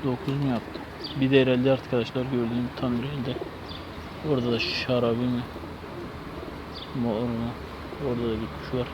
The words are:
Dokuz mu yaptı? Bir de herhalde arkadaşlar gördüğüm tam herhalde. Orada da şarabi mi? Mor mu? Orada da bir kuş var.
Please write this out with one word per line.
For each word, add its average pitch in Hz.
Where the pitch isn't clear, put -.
Dokuz 127
mu 139
yaptı? 117
Bir 131
de 135
herhalde 127
arkadaşlar 127
gördüğüm 120
tam 123
herhalde. 131
Orada 123
da 113
şarabi 120
mi? 123
Mor 113
mu? 117
Orada 120
da 113
bir 110
kuş 127
var. 120